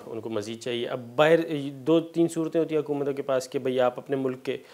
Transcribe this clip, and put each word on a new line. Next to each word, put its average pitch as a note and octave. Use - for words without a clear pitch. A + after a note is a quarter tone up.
ان A2+
کو A#2
مزید A2
چاہیے۔ A#2+
اب A#2+
باہر D#3
دو C#3
تین E3
صورتیں E3
ہوتی D#3
ہیں D3+
حکومتوں C#3+
کے C#3+
پاس C3
کہ C#3
بھئی B2+
آپ B2
اپنے -
ملک C3
کے B2+